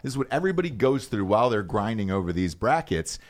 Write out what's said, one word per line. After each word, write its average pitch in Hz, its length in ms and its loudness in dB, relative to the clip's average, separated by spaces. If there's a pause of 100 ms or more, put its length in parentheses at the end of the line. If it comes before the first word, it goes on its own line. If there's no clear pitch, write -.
This 135 100 -6
is 135 40 -6
what 135 140 -2
everybody 175 400 0
goes 131 360 2
through 101 180 -2
while 107 260 4
they're 107 120 0
grinding 104 480 -2
over 92 220 0
these 87 220 0
brackets, 113 640 -2 (100)